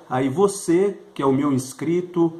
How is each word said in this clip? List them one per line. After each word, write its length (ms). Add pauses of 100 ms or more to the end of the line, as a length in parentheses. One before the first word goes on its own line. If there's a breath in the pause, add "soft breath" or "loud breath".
aí 200
você, 680 (160)
que 80
é 40
o 80
meu 180
inscrito, 880